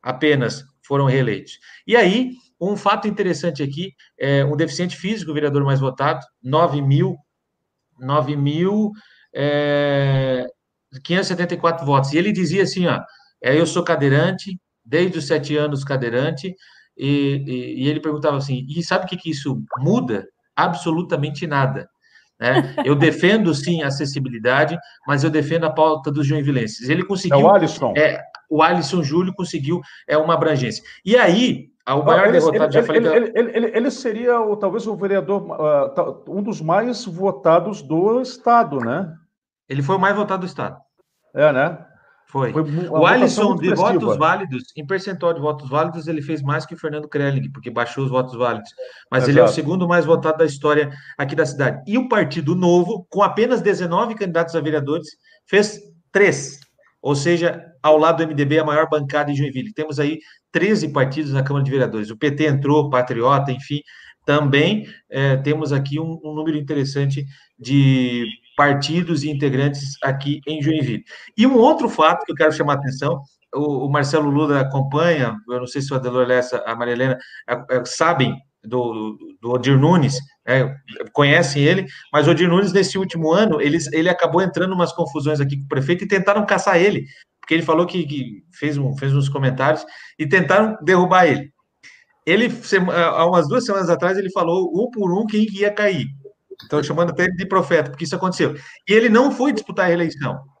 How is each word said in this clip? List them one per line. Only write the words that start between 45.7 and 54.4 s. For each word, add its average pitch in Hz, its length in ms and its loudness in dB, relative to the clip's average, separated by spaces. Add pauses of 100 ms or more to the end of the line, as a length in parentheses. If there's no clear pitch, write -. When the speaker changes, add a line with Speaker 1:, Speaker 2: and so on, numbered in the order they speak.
Speaker 1:
ele 160 140 -6
fez 147 200 -6
mais 151 240 -4
que 170 100 -16
o - 20 -20
Fernando 151 300 -8
Krelling, 139 440 -2
porque - 200 -12
baixou 120 320 -4
os 135 60 -2
votos 127 260 -2
válidos. 117 340 -4 (400)
Mas 123 180 2
ele 143 120 4
é - 20 8
o 170 40 8
Speaker 2:
Exato. 107 100 2
Speaker 1:
segundo 170 320 -2
mais 175 180 2
votado 156 320 2
da 160 80 4
história 147 460 0 (260)
aqui 143 180 -4
da 160 100 2
cidade. 139 420 -4
E 208 100 0
o 262 100 -2
Partido 165 460 0
Novo, 180 560 2
com 202 140 2
apenas 214 380 2
dezenove 190 520 0
candidatos 165 420 -2